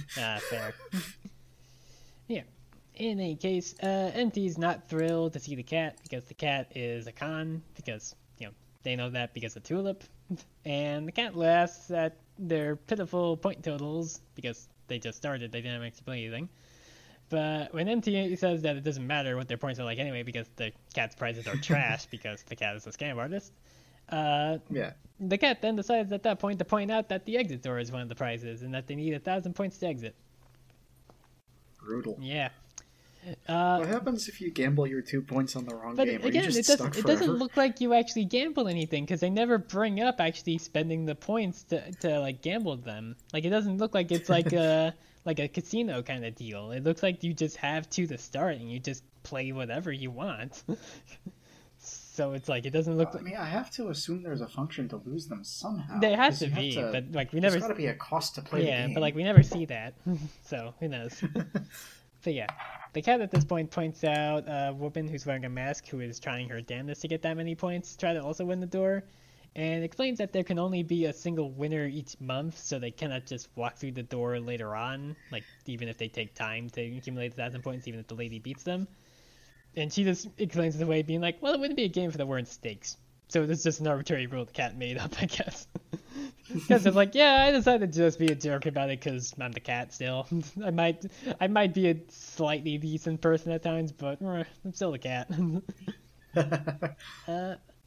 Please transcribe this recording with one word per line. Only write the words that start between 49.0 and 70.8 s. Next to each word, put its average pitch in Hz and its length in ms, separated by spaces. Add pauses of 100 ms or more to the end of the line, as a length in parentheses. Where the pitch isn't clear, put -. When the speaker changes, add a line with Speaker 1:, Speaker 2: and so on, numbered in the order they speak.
Speaker 1:
play 131 300
whatever 131 400
you 135 200
want. 123 560
<laughs> - 60 (1400)
So 139 200
it's 135 160
like, 123 160
it 135 60
doesn't 160 260
look 165 100
Speaker 2:
Uh, - 40
I - 40
Speaker 1:
like - 80
Speaker 2:
mean, 185 140
I 180 80
have 208 260
to 233 160
assume 170 340
there's 147 200
a 117 60
function 135 420
to 107 80
lose 143 300
them 104 180
somehow, 196 560
Speaker 1:
There 208 160
has 269 160
Speaker 2:
'cause - 60
Speaker 1:
to 160 80
Speaker 2:
you 143 40
have 135 100
Speaker 1:
be, 135 140
Speaker 2:
to, 120 160
Speaker 1:
but, 131 220
like, 135 200
we 160 60
Speaker 2:
there's 190 140
Speaker 1:
never 170 140
Speaker 2:
gotta 208 100
be 151 100
a 117 80
cost - 400
to 143 60
play 151 180
the 165 80
Speaker 1:
Yeah, 123 180
Speaker 2:
game. 139 80
Speaker 1:
but, 160 80
like, 147 140
we 160 80
never 196 180
see 165 240
that. 123 280 (120)
<laughs> 156 380
So 120 380
who 160 80
knows? 120 400
Speaker 2:
<laughs> - 720 (240)
Speaker 1:
So 175 60
yeah, 123 180 (460)
the - 80
cat 240 200
at 196 100
this 147 140
point 160 260
points 160 320
out 151 440
a 139 260
woman 147 340
who's 151 180
wearing 131 200
a 123 40
mask 127 380
who 135 140
is 120 180
trying 123 300
her 117 120
damnedest 135 400
to 170 60
get 160 160
that 160 120
many 165 200
points, 175 400
try 170 180
to 160 100
also 160 220
win 180 140
the 180 80
door, 190 360 (520)
and 165 280
explains 247 360
that 202 120
there 185 120
can 175 160
only 180 240